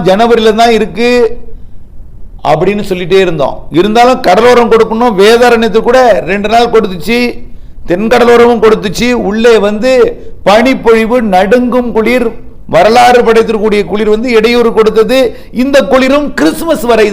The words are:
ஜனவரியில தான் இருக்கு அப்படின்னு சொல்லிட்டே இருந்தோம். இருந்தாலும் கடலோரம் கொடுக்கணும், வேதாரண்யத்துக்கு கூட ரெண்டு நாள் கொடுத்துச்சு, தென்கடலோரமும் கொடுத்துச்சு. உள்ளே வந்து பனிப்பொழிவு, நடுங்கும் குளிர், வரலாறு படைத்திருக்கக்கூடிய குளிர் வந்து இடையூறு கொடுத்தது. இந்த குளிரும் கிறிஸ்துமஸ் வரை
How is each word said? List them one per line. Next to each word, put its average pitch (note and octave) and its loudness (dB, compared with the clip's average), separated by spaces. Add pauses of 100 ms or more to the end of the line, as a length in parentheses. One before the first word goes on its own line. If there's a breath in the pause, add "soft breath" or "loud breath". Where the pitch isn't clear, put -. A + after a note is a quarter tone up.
ஜனவரியில A3 2
தான் A#3+ 2
இருக்கு A3 -2 (1400)
அப்படின்னு F#3+ -2
சொல்லிட்டே F#3 -2
இருந்தோம். D3 -4 (240)
இருந்தாலும் A#3+ 2
கடலோரம் A#3 2
கொடுக்கணும், A3 0
வேதாரண்யத்துக்கு A3+ 2
கூட B3+ 4 (300)
ரெண்டு G3+ -4
நாள் A#3 0
கொடுத்துச்சு, G#3 -2 (720 soft breath)
தென்கடலோரமும் A#3 2
கொடுத்துச்சு. G#3+ 0 (220)
உள்ளே A3+ 2 (140)
வந்து G#3+ -2 (580 loud breath)
பனிப்பொழிவு, A3+ 2 (180)
நடுங்கும் A#3+ 0
குளிர், A#3 0 (480)
வரலாறு A#3+ 4
படைத்திருக்கக்கூடிய A3 0
குளிர் G#3 -2
வந்து A3+ -2
இடையூறு A#3 2
கொடுத்தது. A3 2 (460 loud breath)
இந்த C#4 2 (140)
குளிரும் C4+ 2 (140)
கிறிஸ்துமஸ் D#4 -2
வரை A3 2